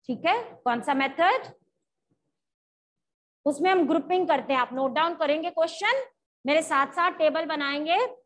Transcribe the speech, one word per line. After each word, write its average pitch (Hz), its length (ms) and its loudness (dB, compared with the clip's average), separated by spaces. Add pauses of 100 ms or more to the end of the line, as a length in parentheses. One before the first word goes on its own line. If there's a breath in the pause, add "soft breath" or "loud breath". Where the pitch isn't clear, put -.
ठीक 254 180 -4
है, 427 120 2 (260)
कौन 240 180 0
सा 285 120 -2
method? 330 580 0 (1900)
उसमें 294 240 2
हम 359 160 4
grouping 330 420 0
करते 277 240 0
हैं। 254 80 2
आप 247 120 -2
note 262 200 -2
down 330 240 0
करेंगे 311 340 -2
question, 403 500 0 (440)
मेरे 294 180 4
साथ 277 300 0
साथ 359 260 0
table 311 280 2
बनाएंगे। 302 500 -2 (300)